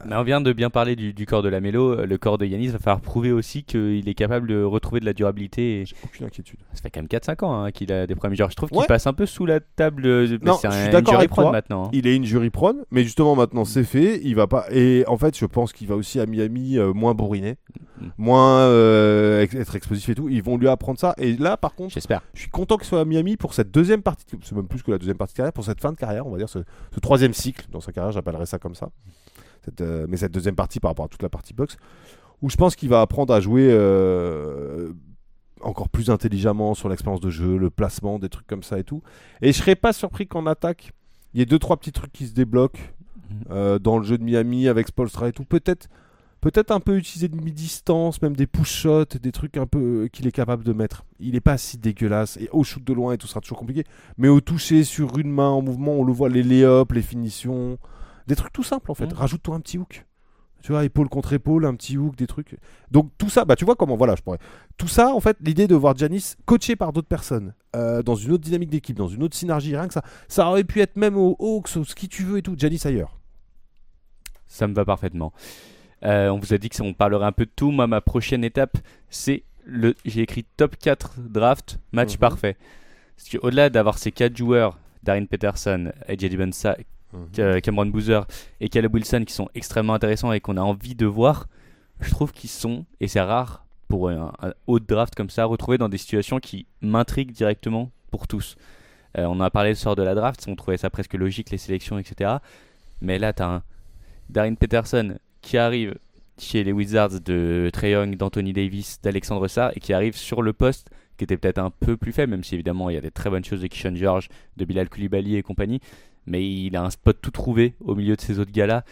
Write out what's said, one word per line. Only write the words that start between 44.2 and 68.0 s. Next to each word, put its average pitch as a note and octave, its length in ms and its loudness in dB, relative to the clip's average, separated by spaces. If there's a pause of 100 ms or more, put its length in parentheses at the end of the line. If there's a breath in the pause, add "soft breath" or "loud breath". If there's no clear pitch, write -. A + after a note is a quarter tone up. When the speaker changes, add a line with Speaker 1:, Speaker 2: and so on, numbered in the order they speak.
Speaker 2:
Miami A#2+ 460 2
avec A2+ 200 4
Spoelstra A#2+ 400 -4
et A#2 40 -4
tout. C3+ 120 -10
Peut-être, - 440 -2 (520 soft breath)
peut-être G#3+ 300 2
un G#3 100 2
peu G3 160 2
utiliser F3 320 -2
de D#3+ 80 -6
mi-distance, D#3+ 840 -2
même D3 140 0
des C3+ 100 2
push - 240 -2
shots, D#3 500 0
des B2+ 120 -4
trucs - 260 -6
un C3 80 -2
peu, A#2+ 380 0
euh, - 40 -4
qu'il - 200 -6
est A#2 40 -2
capable A#2+ 320 -2
de A#2 80 0
mettre. G#2+ 320 -4 (140)
Il A#2+ 160 -6
est B2 60 0
pas C#3 180 4
si - 180 -10
dégueulasse. G#2+ 640 -2
Et G#2+ 140 -8
au D#3 120 4
shoot - 180 -10
de B2 120 -4
loin B2 180 0
et A#2 60 -4
tout - 80 -12
sera - 140 -10
toujours - 180 -12
compliqué. C3 240 -8 (340 soft breath)
Mais B2+ 120 4
au C#3+ 120 10
toucher D#3 440 2
sur C#3 340 -4
une D3 140 -2
main C#3 180 2
en C#3 100 2
mouvement, C3+ 340 -2
on C#3 100 2
le B2+ 80 2
voit, B2+ 180 2
les B2 140 4
lay-ups, C3 500 8
les A#2 80 0
finitions. B2 760 -6 (520 soft breath)
Des D3 80 2
trucs - 160 -6
tout C4 100 -6
simples - 280 -6
en D3 40 -4
fait. - 120 -6
Speaker 1:
Mhm. E3+ 80 -8
Speaker 2:
Rajoute-toi D#3 420 -4
un E3 40 -6
petit - 180 -10
hook. - 260 -12 (580)
Tu - 100 -6
vois, D3+ 120 2
épaule C#3+ 240 2
contre C3+ 240 -4
épaule, D#3 320 2
un C3 100 0
petit C3 220 -6
hook, C#3 200 -2
des B2 100 -2
trucs. - 300 -10 (340 soft breath)
Donc D3 260 6
tout G#3 140 -2
ça, A#3 160 6
bah C3+ 100 8
tu - 80 -4
vois A3+ 100 4
comment, C#3 220 2
voilà, A2 200 4
je - 60 -8
pourrais. F2+ 160 -8 (380 loud breath)
Tout F3 120 -6
ça, B3 260 6
en A3+ 60 2
fait, A3 200 2
l'idée D#3 260 2
de F#3 80 8
voir C#3 220 6
Giannis D3+ 380 -4 (120)
coaché A#3 300 4
par E3 160 -4
d'autres D#3 160 -4
personnes, G#2+ 460 -4 (200)
euh, A#2 280 0